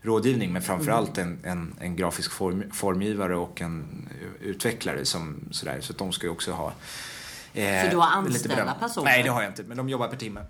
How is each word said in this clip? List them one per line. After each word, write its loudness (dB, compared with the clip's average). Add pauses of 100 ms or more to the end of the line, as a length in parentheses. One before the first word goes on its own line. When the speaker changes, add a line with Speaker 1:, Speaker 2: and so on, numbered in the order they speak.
Speaker 1:
rådgivning, 4
men 0
framförallt 2
Speaker 2:
Mm. -2
Speaker 1:
en, -4
en, -4
en -4
grafisk 0
form-, 0
formgivare 0
och -4
en -6 (320)
utvecklare -2
som, -4
sådär, -4
så -8
att -10
de -2
ska -4
ju 0
också -4
ha, -2 (880)
eh, 4
Speaker 2:
Så 6
du 4
har 6
Speaker 1:
lite 2
Speaker 2:
anställda 0
Speaker 1:
beröm. 0
Speaker 2:
personer? 0
Speaker 1:
Nej, 8
det 4
har 4
jag -2
inte, -10
men -8
de -2
jobbar 0
per -6
timme, -8